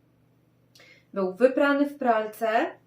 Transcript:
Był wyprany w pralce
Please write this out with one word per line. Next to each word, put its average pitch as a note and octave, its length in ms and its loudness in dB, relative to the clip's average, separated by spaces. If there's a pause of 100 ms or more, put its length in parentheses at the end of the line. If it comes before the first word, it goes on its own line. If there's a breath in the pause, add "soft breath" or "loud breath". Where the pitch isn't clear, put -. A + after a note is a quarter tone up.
(1120 soft breath)
Był F#3 200 -2
wyprany C#4 520 2
w - 120 -8
pralce A3 680 0 (200)